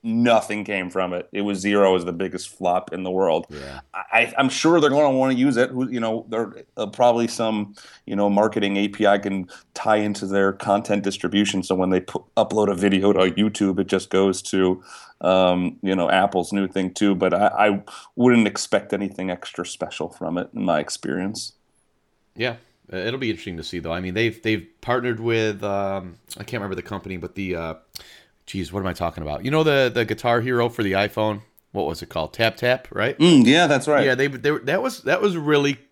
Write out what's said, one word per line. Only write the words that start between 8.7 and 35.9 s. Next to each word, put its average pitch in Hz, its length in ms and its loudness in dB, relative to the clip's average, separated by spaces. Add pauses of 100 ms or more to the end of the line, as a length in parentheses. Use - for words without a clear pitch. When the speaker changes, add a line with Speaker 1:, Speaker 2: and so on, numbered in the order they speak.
Speaker 1:
A 104 100 0
P 101 180 -2
I 101 120 6
can 98 320 -6 (240)
tie 107 240 0
into 104 280 -2
their 98 280 2
content 101 500 0
distribution. 98 600 -2
So 95 120 -2
when 92 140 0
they 92 100 2
pu-, - 240 -8 (140)
upload 104 340 2
a 92 40 0
video 98 360 4
to 92 200 4
YouTube, 98 460 0
it 98 100 -2
just - 220 -2
goes 95 340 2
to, 92 380 0 (380)
um, 90 600 2
you 95 160 -2
know, 85 120 0
Apple's 92 440 0
new 98 160 -2
thing 92 240 -4
too. 101 200 2
But 90 200 0
I, 101 140 2
I 101 360 0 (320)
wouldn't 120 320 6
expect - 460 -4
anything 95 360 -6
extra - 360 -8
special - 420 -10
from 85 300 -8
it - 180 -6
in 107 80 -6
my 80 160 0
experience. 92 720 -8 (840)
Speaker 2:
Yeah. 120 180 -4 (360)
Uh, 92 60 -8
it'll 113 220 -4
be 123 100 -2
interesting 92 280 -8
to 80 60 -10
see, 87 160 -8
though. 80 140 -6
I 90 60 -4
mean, 92 140 -6
they've, 110 280 -2
they've 107 260 -4 (140)
partnered 120 380 -2
with, 110 440 -2
um, 98 540 -4 (200)
I - 60 -16
can't 117 180 -8
remember 95 140 -6
the 87 60 -8
company, 95 360 -10
but 85 180 -12
the, 92 200 -4
uh, 82 180 -6 (720)
geez, 87 280 -8
what 101 60 -4
am 92 80 -4
I 87 60 -4
talking 85 280 -6
about? 73 240 -8
You 135 60 -2
know 156 120 2
the, 139 300 2
the 117 120 0
Guitar 117 360 0
Hero 120 280 0
for 117 120 -6
the 98 120 0
iPhone? 104 480 -2 (300)
What 98 140 -4
was 82 160 -6
it - 80 -16
called? - 240 -6
Tap 113 240 0
Tap, 123 340 -2
right? 127 280 -4
Speaker 1:
Mm, 151 260 8
yeah, 156 220 6
that's 139 200 2
right. 143 180 4
Speaker 2:
Yeah, 131 100 2
they, 135 120 0
they, 139 320 -2
that 151 220 -2
was, 254 220 -6
that 175 180 0
was 196 160 2
really 143 400 2 (140)